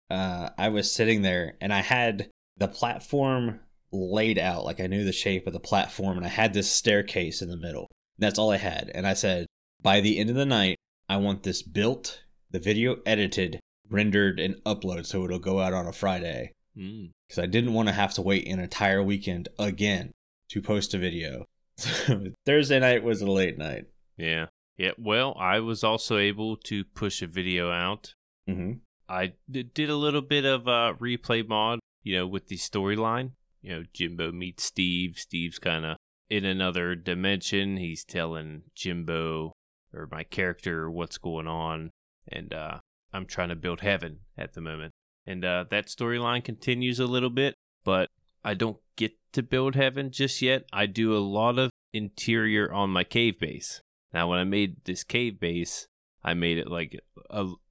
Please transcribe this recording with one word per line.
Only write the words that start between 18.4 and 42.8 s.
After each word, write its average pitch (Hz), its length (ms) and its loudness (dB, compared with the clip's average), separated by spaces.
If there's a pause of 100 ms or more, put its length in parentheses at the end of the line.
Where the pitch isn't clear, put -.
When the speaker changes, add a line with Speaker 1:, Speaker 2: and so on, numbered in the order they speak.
Speaker 1:
an 92 120 -2
entire 98 420 2
weekend 98 460 0 (100)
again 101 540 0 (380)
to 101 120 -4
post 104 320 0
a 101 40 0
video. 82 480 -4 (140)
<laughs> - 180 -20
So 101 540 0 (140)
Thursday 139 340 6
night 123 240 6
was 113 180 2
a 98 100 0
late 95 260 2
night. 71 280 -6 (320)
Speaker 2:
Yeah. 80 300 -2 (300)
Yeah. 92 200 0
Well, 117 400 0
I 92 220 2
was 113 240 -2
also 110 340 2
able 104 400 2
to 101 280 -6
push - 360 -4
a 90 60 -6
video 87 440 -2
out. 90 420 -4 (360)
Speaker 1:
Mm-hmm. 95 300 -4 (300)
Speaker 2:
I 95 240 -2 (160)
d-, 131 140 -6
did 147 260 -4
a 151 60 0
little 147 260 0
bit 139 240 2
of, 127 220 0
uh, 117 320 2
replay 117 480 -2
mod, 113 320 2 (240)
you 95 120 -2
know, 90 120 0
with 95 200 -6
the 95 100 -10
storyline. 110 720 0 (300)
You 98 100 -12
know, 85 120 -8 (100)
Jimbo 85 380 -4
meets 90 320 -8
Steve. 90 560 0
Steve's 85 400 -6
kinda 80 380 -2 (320)
in 101 160 0
another 90 500 0
dimension. 95 840 -2
He's 82 280 -6
telling 80 580 -6 (120)
Jimbo, 80 760 -4 (420)
or 78 180 -12
my 80 120 -10
character, 85 640 -4
what's 85 280 -8
going 80 300 -6
on. 82 420 -6 (380)
And, - 260 -10
uh, 78 260 -10 (320)